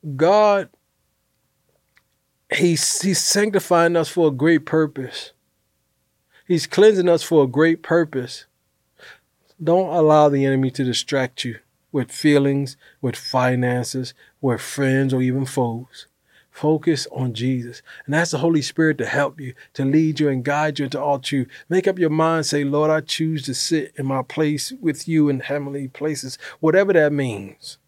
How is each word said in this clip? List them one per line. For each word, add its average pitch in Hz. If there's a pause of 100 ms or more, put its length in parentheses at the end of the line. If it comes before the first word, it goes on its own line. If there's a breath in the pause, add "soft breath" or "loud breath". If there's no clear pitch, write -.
(180)
God, 202 (1800)
he's, -
he's 185
sanctifying 180
us 160
for 170
a 147
great 147
purpose. 147 (1120 soft breath)
He's 170
cleansing 190
us 170
for 151
a -
great 160
purpose. 156 (1160 loud breath)
Don't 170
allow 151
the 139
enemy 135
to 139
distract 127
you 117 (340)
with 131
feelings, 139 (240 soft breath)
with 120
finances, 123 (280 soft breath)
with 123
friends, 135
or 131
even 127
foes. 120 (460 soft breath)
Focus 156
on 127
Jesus. 123 (240 loud breath)
And 139
ask 165
the 147
Holy 160
Spirit 156
to 113
help 143
you, 131 (200 loud breath)
to 135
lead 151
you 151
and 131
guide 147
you 143
into 135
all 143
truth. 131 (220 loud breath)
Make 180
up 185
your 170
mind, 160
say, 147
"Lord, 147
I 156
choose 156
to 135
sit 151
in 139
my 135
place 151
with 170
you 156
in 135
heavenly 139
places," 135 (220 loud breath)
whatever 185
that 151
means. 110 (100)